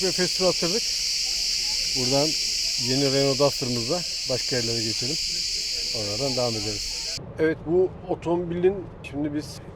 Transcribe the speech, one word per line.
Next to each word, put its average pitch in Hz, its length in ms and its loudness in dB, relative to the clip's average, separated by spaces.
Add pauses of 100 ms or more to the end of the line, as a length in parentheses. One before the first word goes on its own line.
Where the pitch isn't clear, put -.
bir 190 60 2
Efes 175 300 2
turu 185 100 4
attırdık. 175 340 2 (1120)
Buradan 135 320 4 (600)
yeni 135 260 4
Renault 139 240 4
Duster'ımızla 131 640 2 (300)
başka 127 260 0
yerlere 117 280 0
geçelim. 113 320 -2 (800)
Oralardan 113 400 -2
devam 123 140 2
ederiz. 107 440 -4 (440)
Evet, 160 280 2
bu 175 220 4 (200)
otomobilin, 175 680 2 (280)
şimdi 147 320 -4
biz - 240 -6 (180)